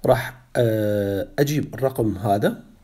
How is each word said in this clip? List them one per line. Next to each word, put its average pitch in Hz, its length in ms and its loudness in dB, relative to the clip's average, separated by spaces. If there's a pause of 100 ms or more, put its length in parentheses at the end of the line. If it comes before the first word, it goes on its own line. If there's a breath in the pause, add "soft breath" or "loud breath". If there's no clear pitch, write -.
راح، - 360 0 (140)
آه، 104 720 0 (120)
أجيب 147 340 0
الرقم 120 440 -2
هذا، 104 460 0 (200)